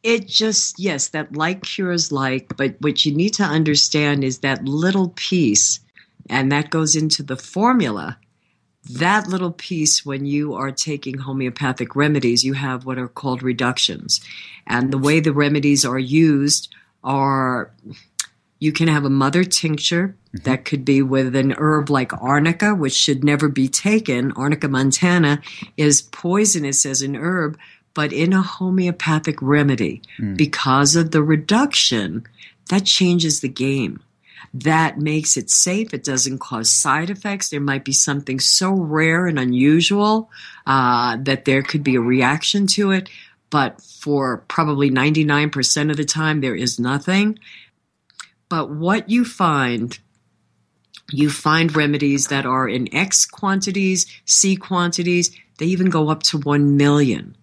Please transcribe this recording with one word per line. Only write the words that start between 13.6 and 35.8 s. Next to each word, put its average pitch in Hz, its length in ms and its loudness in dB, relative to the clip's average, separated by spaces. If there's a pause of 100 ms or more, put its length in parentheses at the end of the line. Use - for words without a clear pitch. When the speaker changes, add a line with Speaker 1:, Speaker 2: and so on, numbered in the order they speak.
Speaker 1:
And 127 260 0
the 135 60 -2
way 143 220 4
the 151 140 2
remedies 143 520 2
are 127 140 -2
used 143 760 2 (300)
are, 135 680 0 (880)
you 151 120 0
can 160 160 0
have 151 180 2
a 139 40 0
mother 139 340 2
tincture 175 720 -2 (200)
Speaker 2:
Mm-hmm. - 80 -10
Speaker 1:
that 131 220 -2
could 139 180 -4
be 135 180 4
with 131 360 0
an 135 200 2
herb 151 320 0
like 131 220 0 (100)
arnica, 165 540 2
which 147 180 0
should 135 300 2
never 147 240 2
be 131 220 0
taken. 151 640 0
Arnica 147 340 -2
montana 143 720 2 (360)
is 147 240 4
poisonous 175 840 -2
as 135 160 -4
an 139 140 -4
herb, 160 420 -4 (360)
but 151 180 -2
in 165 220 2
a 190 80 4
homeopathic 180 1000 -2
remedy, 135 600 2 (180)
Speaker 2:
Mm. 98 160 -4
Speaker 1:
because 139 600 2
of 160 140 2
the 156 120 2
reduction, 151 1000 0 (440)
that 190 140 2
changes 175 560 2
the - 80 -6
game. 131 540 -4 (520)
That 156 460 0
makes 151 380 0
it - 120 -8
safe. 208 440 0